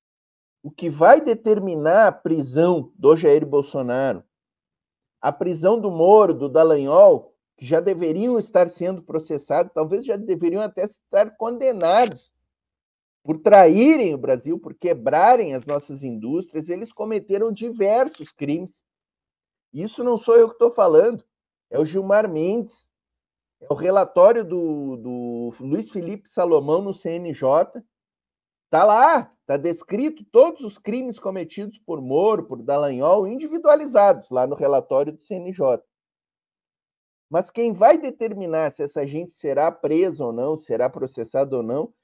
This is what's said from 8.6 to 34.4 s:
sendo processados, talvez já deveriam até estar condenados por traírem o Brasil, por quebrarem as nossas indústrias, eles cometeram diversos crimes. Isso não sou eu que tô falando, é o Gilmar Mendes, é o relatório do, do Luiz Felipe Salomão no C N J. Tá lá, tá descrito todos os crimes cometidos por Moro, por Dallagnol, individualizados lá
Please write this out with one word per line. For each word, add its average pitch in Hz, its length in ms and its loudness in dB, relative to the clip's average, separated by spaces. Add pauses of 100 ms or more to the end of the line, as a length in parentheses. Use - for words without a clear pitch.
sendo 175 340 -8
processados, 156 720 -4
talvez 160 320 -4
já 208 120 -6
deveriam 185 440 -4
até 190 220 -8
estar 208 540 -4
condenados 226 920 -2 (920)
por 156 160 -6
traírem 202 720 4
o 139 40 -6
Brasil, 135 420 -4
por - 140 -18
quebrarem 170 800 0
as 127 120 -10
nossas 143 380 -10
indústrias, 143 640 -8
eles 190 240 -10
cometeram 214 640 -6
diversos 220 800 -4
crimes. 160 500 -8 (880)
Isso 180 280 -10
não 240 160 -2
sou 233 180 2
eu 226 140 8
que - 80 -18
tô 233 140 2
falando, 190 520 2 (460)
é - 80 -6
o 151 80 0
Gilmar 196 440 0
Mendes, 180 580 -6 (720)
é - 120 -12
o 147 40 -2
relatório 185 680 4
do, 156 500 -6
do 120 640 -10
Luiz 156 300 -6
Felipe 165 400 -12
Salomão 160 520 0
no 196 120 -8
C 185 160 -12
N 170 240 -10
J. 151 500 -2 (840)
Tá 160 140 2
lá, 240 480 4 (140)
tá 139 120 -2
descrito 190 720 -6
todos 302 300 4
os 214 160 -16
crimes 247 420 -10
cometidos 190 600 -12
por 156 220 -12
Moro, 175 420 0
por 120 180 -14
Dallagnol, 143 640 0
individualizados 294 1040 2
lá 127 180 0